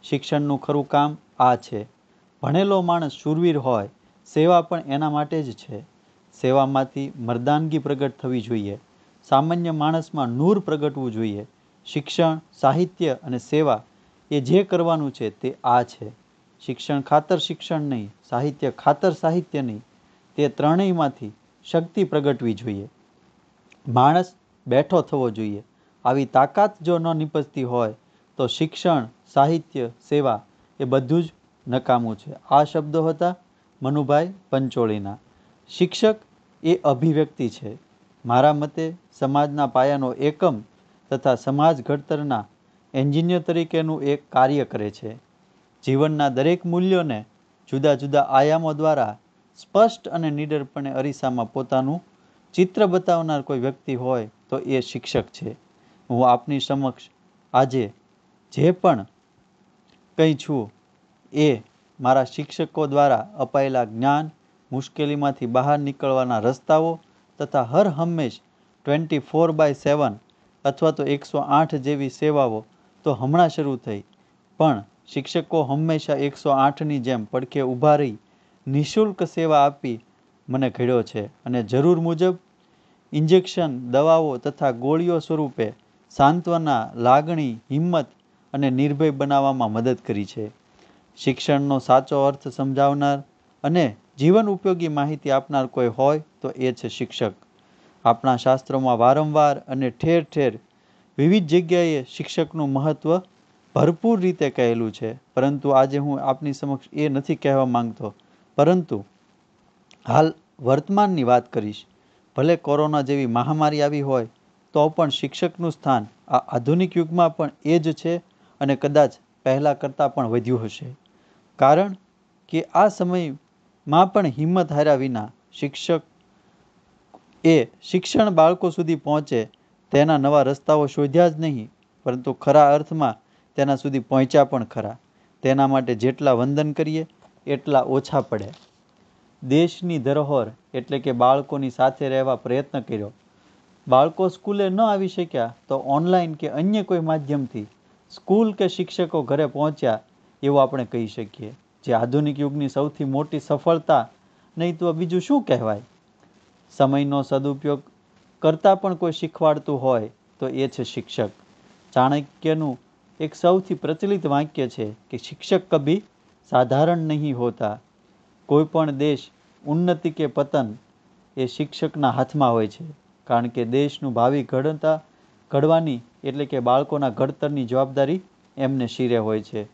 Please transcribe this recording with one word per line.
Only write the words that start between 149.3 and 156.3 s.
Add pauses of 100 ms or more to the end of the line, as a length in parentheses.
પહોંચ્યા (440)
એવું
આપણે
કહી
શકીએ, (300)
જે
આધુનિક
યુગની
સૌથી
મોટી
સફળતા (480)
નહીં
તો
બીજું
શું
કહેવાય. (960)